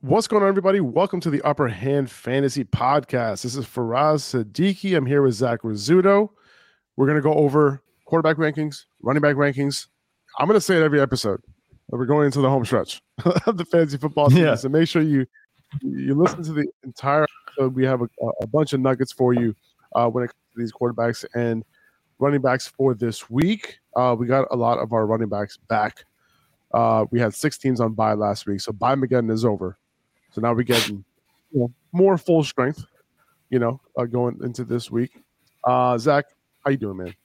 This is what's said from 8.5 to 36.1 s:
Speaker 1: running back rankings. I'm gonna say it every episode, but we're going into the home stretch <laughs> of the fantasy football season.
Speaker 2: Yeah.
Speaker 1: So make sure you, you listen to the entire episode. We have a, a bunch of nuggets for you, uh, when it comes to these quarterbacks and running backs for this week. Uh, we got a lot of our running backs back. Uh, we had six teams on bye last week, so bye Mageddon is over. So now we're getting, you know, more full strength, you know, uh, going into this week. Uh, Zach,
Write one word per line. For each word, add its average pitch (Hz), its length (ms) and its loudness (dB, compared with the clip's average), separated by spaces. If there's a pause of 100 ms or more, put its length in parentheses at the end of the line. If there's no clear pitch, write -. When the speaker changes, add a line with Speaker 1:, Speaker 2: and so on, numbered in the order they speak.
Speaker 1:
running 139 200 0
back 147 140 2
rankings. 139 520 -2 (500)
I'm 135 80 0
gonna 208 160 4
say 185 160 0
it 160 60 4
every 147 180 4
episode, 117 400 -2 (480)
but 123 80 -8
we're 123 80 -2
going 147 220 4
into 139 120 0
the 135 120 4
home 135 140 2
stretch - 360 -2 (240)
<laughs> - 0 - (220)
of 220 100 0
the 170 80 -6
fantasy 156 320 2
football 147 320 2
season. 160 160 8
Speaker 2:
Yeah. 143 80 4
Speaker 1:
So 120 160 -4
make 160 180 4
sure 165 140 0
you, 143 240 2 (560)
you 135 320 -4
listen 165 300 0
to 160 100 -8
the 147 140 -2 (160)
entire 139 420 0 (220)
episode. 131 260 -2
We 127 120 0
have 127 180 0
a, 117 40 -4 (360)
a - 20 -6
bunch 143 280 0
of 135 80 0
nuggets 131 300 0
for 123 220 2
you, 120 220 0 (400)
uh, 117 120 2
when 123 180 -2
it - 20 -8
comes - 260 -20
to 120 60 -14
these 117 120 -6
quarterbacks 117 600 -4
and 117 320 -2 (540)
running 139 220 0
backs 127 260 0
for 135 260 0
this 113 340 -6
week. 170 520 -2 (160)
Uh, 123 200 2
we 120 120 -4
got 131 240 2
a - 40 -4
lot 117 220 0
of 113 160 -4
our 110 140 0
running 110 220 -2
backs 101 280 -8 (100)
back. 107 380 -4 (680)
Uh, 113 380 2
we 120 100 0
had 110 140 0
six - 240 -4
teams 127 240 -2
on 113 120 0
bye 110 200 0
last 104 320 -2
week, 101 160 -4
so 113 100 -10
bye 113 220 0
Mageddon 123 380 0
is 110 120 -2
over. 98 360 -2 (520)
So 107 100 -8
now 117 120 0
we're 117 100 0
getting, 110 420 -2 (480)
you 147 80 0
know, 120 120 -2 (200)
more 185 240 4
full 165 260 2
strength, 131 400 -4 (680)
you 127 80 0
know, 120 220 0 (180)
uh, 123 60 -2
going 120 400 -2
into 123 220 -8
this 117 260 -6
week. 120 320 -6 (400)
Uh, 123 340 2
Zach, 143 280 0 (400)